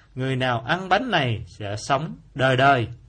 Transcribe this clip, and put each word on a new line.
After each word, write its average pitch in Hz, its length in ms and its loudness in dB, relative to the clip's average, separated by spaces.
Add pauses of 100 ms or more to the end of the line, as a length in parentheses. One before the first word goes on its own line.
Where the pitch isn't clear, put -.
(160)
Người 131 200 -4
nào 127 260 0
ăn 180 280 -4
bánh 226 220 0
này 127 360 0
sẽ 104 300 -8
sống 151 400 -2 (180)
đời 131 220 2
đời. 131 300 4 (220)